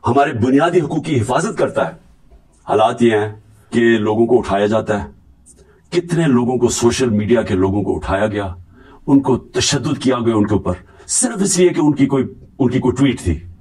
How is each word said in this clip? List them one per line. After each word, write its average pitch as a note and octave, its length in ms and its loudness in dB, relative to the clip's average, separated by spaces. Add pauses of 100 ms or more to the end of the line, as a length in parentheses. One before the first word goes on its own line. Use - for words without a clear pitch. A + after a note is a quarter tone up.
हमारे C3 260 2
बुनियादी C#3 460 2
हकूक D3+ 260 -4
की D#3 100 -4
हिफाजत B2+ 440 -2
करता - 260 -2
है, - 160 -12 (640)
हालात A#2 380 0
ये A2+ 140 4
हैं G#2 260 -4 (300)
कि A#2 80 2
लोगों A2+ 460 2
को B2 100 2
उठाया G2+ 300 0
जाता G#2+ 320 0
है। E2 100 -8 (840)
कितने E3+ 340 0
लोगों B2 320 2
को, A#2+ 100 2
सोशल A#2 420 0
मीडिया G#2+ 320 2
के G#2+ 120 -4
लोगों F#2+ 280 0
को F#2+ 100 -4
उठाया G2 340 -2
गया, G2+ 300 -6 (500)
उनको C#3 300 2
तशद्दुद B2+ 600 -4
किया B2+ 200 0
गया A2+ 180 0
उनके G#2 180 0
ऊपर, F2+ 180 -2 (340)
सिर्फ A#3 360 -2
इसलिए F#3 260 2
कि D#3 120 -2
उनकी D3 260 2
कोई, C3 300 -2 (220)
उनकी C3 200 0
कोई A#2+ 140 0
tweet C3+ 280 0
थी। - 280 -4 (120)